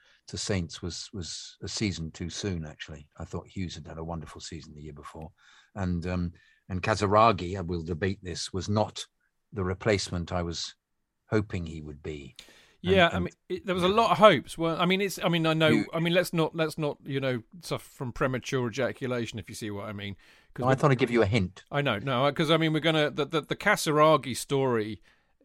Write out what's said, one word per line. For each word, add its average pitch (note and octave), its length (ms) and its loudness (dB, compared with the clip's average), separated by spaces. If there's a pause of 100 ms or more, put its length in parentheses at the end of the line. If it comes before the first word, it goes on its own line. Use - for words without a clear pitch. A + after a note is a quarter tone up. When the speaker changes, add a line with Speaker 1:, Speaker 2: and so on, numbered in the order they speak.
(280)
Speaker 1:
to - 100 -10
Saints F2+ 420 -4
was, - 320 -10
was - 500 -12
a G2 60 -10
season E2 440 -4
too E2+ 180 -8
soon, F2 340 -6
actually. D2+ 420 -14 (120)
I D#2+ 80 -10
thought - 200 -10
Hughes F#2 280 -8
had D2 120 -14
had D#2+ 120 -14
a E2 60 -10
wonderful D#2+ 360 -10
season D#2 340 -14
the D2+ 80 -18
year D2+ 120 -14
before. D#2 360 -16 (440)
And, F2+ 320 -2
um, F2+ 260 -2 (380)
and F2+ 120 -4
Casaraghi, G2+ 760 4
I - 20 -4
will F2 220 -4
debate F2+ 400 -2
this, F2 320 -8
was F#2 160 -4
not G#2 340 0 (480)
the G2 120 -4
replacement F#2 680 -2
I F2+ 100 -2
was E2+ 320 -8 (520)
hoping G2+ 400 -2
he D#2+ 160 -10
would D2+ 200 -14
be. D2 340 -12 (480)
And, F3+ 80 0
Speaker 2:
Yeah, F3+ 160 8
I E3+ 80 -2
Speaker 1:
and F3 100 -2
Speaker 2:
mean, - 80 -12 (140)
it, F3+ 160 -8
there F#3 120 -2
was F3 80 2
a F#3 40 4
lot G#3 220 4
of F3 80 4
hopes. F3+ 400 8
Well, E3 220 0
I F3 60 4
mean, F#3 140 2
it's, G3 220 -2
I F#3 60 2
mean, E3 180 2
I D#3+ 80 4
know, D#3+ 140 6
Speaker 1:
You D3+ 260 4
Speaker 2:
I D#3+ 60 0
mean, E3+ 140 2
let's F#3 180 4
not, D#3+ 240 0
let's D#3+ 200 -2
not, D3 280 -2
you C3+ 160 -4
know, B2 220 -2 (200)
suffer - 260 -8
from B2 240 -8
premature C3 560 -2
ejaculation, A#2+ 720 -4
if F#2+ 100 -12
you A2+ 60 -14
see G#2 160 -8
what G2+ 140 -8
I G#2+ 80 -10
mean. G2+ 240 -10 (360)
'Cause B2 120 -6
Speaker 1:
No, - 20 0
I C3 40 4
Speaker 2:
we C3 40 4
Speaker 1:
thought C#3+ 160 4
I'd B2+ 80 4
give A#2+ 120 2
you A#2 120 6
a G#2 40 6
hint. G2 440 0
Speaker 2:
I C#3+ 100 -2
know, B2+ 200 0
no, C3 320 0
'cause, D3+ 180 0
I E3 60 6
mean, D#3+ 160 2
we're D#3 80 0
gonna, D#3 280 2
the, C#3+ 160 -2
the, D3+ 180 -2
the - 120 -6
Casaraghi D3+ 800 4
story A#2+ 640 0 (440)